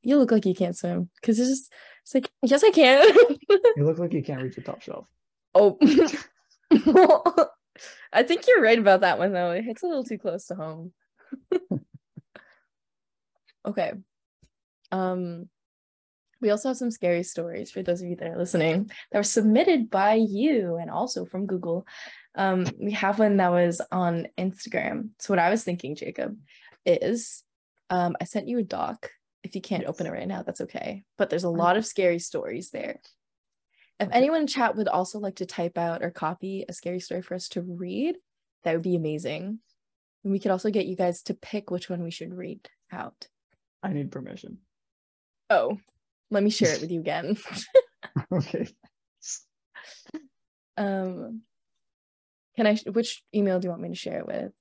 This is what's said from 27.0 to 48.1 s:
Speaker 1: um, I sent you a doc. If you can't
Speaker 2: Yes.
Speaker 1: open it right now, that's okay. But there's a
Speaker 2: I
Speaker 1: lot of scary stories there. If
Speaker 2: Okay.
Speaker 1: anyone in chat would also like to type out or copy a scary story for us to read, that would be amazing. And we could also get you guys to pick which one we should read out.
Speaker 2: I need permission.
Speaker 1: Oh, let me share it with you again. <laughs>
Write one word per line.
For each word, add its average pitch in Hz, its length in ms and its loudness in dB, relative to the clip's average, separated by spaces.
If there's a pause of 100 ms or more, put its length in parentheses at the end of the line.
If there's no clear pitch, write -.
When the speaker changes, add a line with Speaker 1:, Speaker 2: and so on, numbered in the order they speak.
Speaker 1:
um, 175 280 0
I 180 40 -6
sent 196 240 -6
you 240 100 -4
a 226 60 -2
doc. - 480 -8 (320)
If - 120 -16
you 185 60 -6
can't - 220 -6
Speaker 2:
Yes. - 60 -8
Speaker 1:
open 175 180 -8
it - 40 -8
right - 160 -8
now, 185 140 -8
that's - 200 -10
okay. - 420 -10 (140)
But 196 120 -2
there's 175 140 -2
a 180 60 -2
Speaker 2:
I - 20 -2
Speaker 1:
lot 175 260 2
of 220 80 -2
scary 180 340 0
stories 156 520 -10
there. - 280 -12 (1000)
If 202 80 -4
Speaker 2:
Okay. 233 100 -2
Speaker 1:
anyone 311 240 2
in 285 60 -2
chat 240 280 -2
would 208 120 -2
also 185 320 -2
like 196 160 -8
to 185 100 -8
type 175 320 -6
out 170 240 -4
or 175 80 -6
copy 190 580 -8
a 180 60 -14
scary 180 260 -8
story 180 220 -10
for 185 140 -10
us 180 140 -12
to 180 120 -8
read, 185 540 -6 (480)
that 165 100 -2
would 165 80 -2
be 180 140 -2
amazing. 165 640 -6 (640)
And 196 100 -2
we 196 60 -2
could 220 120 -4
also 185 200 -2
get 190 160 -2
you 185 80 -6
guys 180 280 -2
to - 120 -6
pick - 340 -12
which 180 180 -8
one 175 140 -8
we 170 80 -8
should 170 240 -14
read 185 340 -14 (240)
out. - 360 -14 (560)
Speaker 2:
I 196 100 -6
need 143 180 -6
permission. - 480 -16 (880)
Speaker 1:
Oh, 160 300 2 (500)
let 202 140 0
me 208 80 2
share 170 240 0
it - 60 -8
with 165 100 -8
you 170 80 -4
again. 170 360 -4 (400)
<laughs> - 300 2 (100)